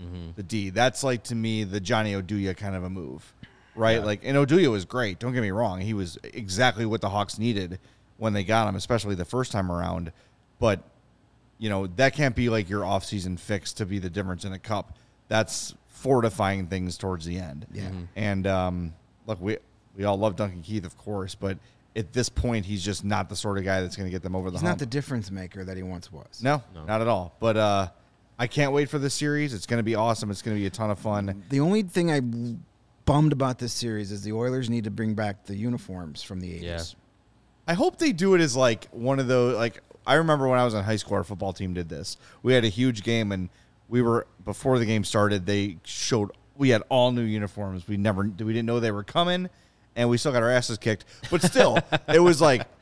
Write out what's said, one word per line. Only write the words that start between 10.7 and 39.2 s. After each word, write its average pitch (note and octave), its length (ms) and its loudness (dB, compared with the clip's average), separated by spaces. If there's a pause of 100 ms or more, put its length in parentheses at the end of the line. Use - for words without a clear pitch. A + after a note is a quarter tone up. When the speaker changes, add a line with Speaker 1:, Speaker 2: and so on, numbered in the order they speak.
Speaker 2:
you A2 120 -4
know, G2 160 0
that C3 280 2
can't C3+ 220 0
be, A#2+ 140 2
like, G#2+ 180 0
your G2+ 160 -2
off-season F#2+ 540 -2
fix - 360 -6
to G#2+ 120 -4
be G2 120 -4
the F#2 120 -6
difference F#2 340 -4
in F#2+ 80 -8
a F#2+ 60 -12
cup. - 380 -6 (320)
That's - 460 -2 (140)
fortifying G#2+ 760 0
things F2+ 320 -4
towards F2+ 260 -6
the F2 140 -6
end. D#2 340 -12
Speaker 3:
Yeah. G2 120 -8
Speaker 1:
Mm-hmm. F#2+ 180 -8 (140)
Speaker 2:
And, G2 300 -2
um, F2+ 480 -2 (320)
look, G#2 140 -6
we, G2+ 160 -2 (400)
we G2 80 -4
all G2+ 140 2
love G2+ 180 0
Duncan F#2 260 -4
Keith, G#2 220 -6
of - 140 -16
course, G2 360 -6
but F#2+ 240 -4 (380)
at G#2+ 160 -4
this B2 160 0
point, A#2 380 -2
he's G2+ 180 -4
just G2+ 200 -4
not G2+ 240 0
the G2 80 -10
sort G2+ 220 -2
of F#2+ 60 -2
guy F#2+ 160 0
that's F2+ 160 -4
gonna F#2+ 140 -6
get F2+ 120 -6
them F2+ 120 -6
over F#2 160 -4
the F2 80 -6
Speaker 3:
He's C#3+ 40 -4
Speaker 2:
hump. F3 100 0
Speaker 3:
not - 60 -4
the C#3+ 80 -6
difference B2 440 -6
maker F#2+ 340 -12
that F#2 120 -10
he F#2 60 -8
once F2+ 300 -10
was. - 300 -18
Speaker 2:
No, C3+ 200 0 (120)
Speaker 1:
No. D#2 100 -14
Speaker 2:
not A2 180 0
at A2+ 60 0
all. F#2 300 0
But, A2+ 180 2
uh, G2+ 320 4 (500)
I B2 80 0
can't C#3 260 2
wait C#3+ 160 2
for D3+ 100 -4
this C3+ 160 -2
series. D3 380 -2
It's F#2+ 140 -8
gonna A#2 160 0
be A2 120 0
awesome. G#2+ 360 0
It's F#2+ 120 -8
gonna G#2+ 140 -2
be G2+ 100 0
a F#2 40 -4
ton A2 200 -2
of G2+ 80 -4
fun. G2+ 520 -4
Speaker 3:
The C#3 100 2
only G3 220 2
thing E3+ 280 0
I D3 100 2
w-, A#2 360 -4 (480)
bummed D3 280 6
about C3 260 0
this A#2+ 160 -6
series G#2+ 360 -4
is G2+ 120 -8
the G#2+ 100 -4
Oilers B2 380 -2
need A#2 140 -2
to A2 60 -4
bring A2 240 -2
back G#2 300 -4
the G2+ 120 -10
uniforms F#2+ 640 -6
from F#2 180 -10
the F2+ 120 -8
eighties. E2+ 120 -10
Speaker 1:
Yeah. E2+ 180 -6 (840)
Speaker 2:
I E3+ 60 2
hope D#4+ 240 0
they D#4 140 2
do F#3+ 220 4
it F3 60 8
as, C#3 160 2
like, B2 340 4
one C3 300 0